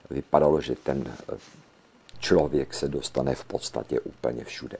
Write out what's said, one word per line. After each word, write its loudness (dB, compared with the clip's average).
vypadalo, 4
že -2
ten, -4
eh, -8
člověk 4
se -2
dostane 0
v -10
podstatě -4
úplně -4
všude. -12